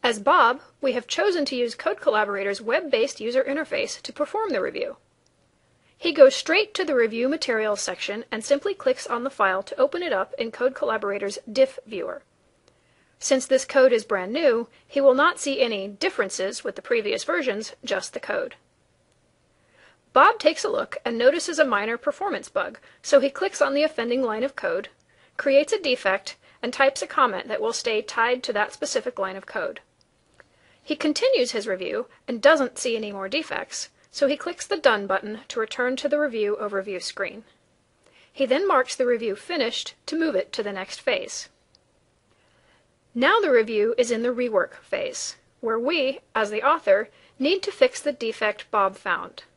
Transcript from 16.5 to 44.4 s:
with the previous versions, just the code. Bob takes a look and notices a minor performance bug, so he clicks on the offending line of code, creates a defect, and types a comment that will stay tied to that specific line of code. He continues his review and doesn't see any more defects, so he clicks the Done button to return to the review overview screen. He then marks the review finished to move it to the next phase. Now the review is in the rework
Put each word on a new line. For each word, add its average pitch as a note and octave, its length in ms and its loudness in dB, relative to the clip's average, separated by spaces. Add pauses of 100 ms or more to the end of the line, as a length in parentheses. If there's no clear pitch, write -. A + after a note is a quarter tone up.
with G#3 100 -6
the - 60 -14
previous A3 420 -2
versions, A3 520 -4 (100)
just G3 260 -4
the A#3 80 -8
code. G3+ 360 -6 (1600)
Bob F#4+ 260 6
takes - 280 0
a - 40 -2
look - 360 -6
and A#3 120 -4
notices D4 420 2
a D#4 40 6
minor A3+ 340 0
performance D4+ 520 -6
bug, G3 280 -4 (240)
so C#4 200 6
he C4+ 80 2
clicks - 320 -4
on C4+ 120 2
the C#4+ 100 2
offending B3+ 380 -2
line A3+ 220 -2
of C#4 140 -6
code, F3+ 320 -4 (480)
creates C#4+ 340 4
a G#4 100 0
defect, B3 540 -2 (260)
and B3 100 -4
types C4+ 300 2
a E4 60 -6
comment A#3 420 0
that A3 100 -4
will A3+ 140 -2
stay A3 280 -2
tied A#3+ 400 -2
to A#3+ 120 -6
that G#3 180 -2
specific B3 480 -6
line F#3+ 160 -4
of G3 100 -16
code. - 360 -8 (1000)
He D#4 140 -4
continues D4+ 560 2
his G#3+ 160 -4
review F#3+ 400 -6 (180)
and A#3 160 -8
doesn't C#4 360 6
see A#3 180 -2
any G#3+ 160 -6
more G3 160 -8
defects, - 600 -6 (220)
so - 160 2
he C#4+ 100 2
clicks - 280 -10
the G4 120 -4
Done A3 280 4
button G#3 440 -4
to - 100 -6
return B3 380 -2
to D4 100 -4
the C#4+ 100 2
review A3+ 440 0
overview G3 420 -6
screen. G3+ 400 -8 (880)
He - 140 -2
then C#4 200 2
marks C#4+ 300 2
the C4 100 0
review A#3 300 0
finished C4+ 580 -4 (120)
to D#4 120 -6
move D#4+ 180 0
it - 180 -2
to A3+ 100 -6
the G3+ 80 -4
next F#3+ 300 -10
phase. - 480 -4 (1600)
Now E4 280 4
the E4+ 100 2
review A3 460 4
is A#3+ 120 2
in A3+ 140 0
the B3 60 0
rework A3+ 460 0